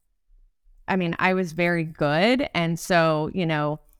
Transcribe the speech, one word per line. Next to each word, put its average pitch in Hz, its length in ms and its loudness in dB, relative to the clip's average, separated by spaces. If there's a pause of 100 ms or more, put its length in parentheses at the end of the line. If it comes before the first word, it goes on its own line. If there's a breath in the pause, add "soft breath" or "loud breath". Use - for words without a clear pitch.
(880)
I 190 100 0
mean, 170 220 0
I 185 140 2
was 185 200 -2
very 170 320 0
good. 165 720 0
And 165 240 -2
so, 160 540 2
you 180 140 -2
know, 151 340 -2 (200)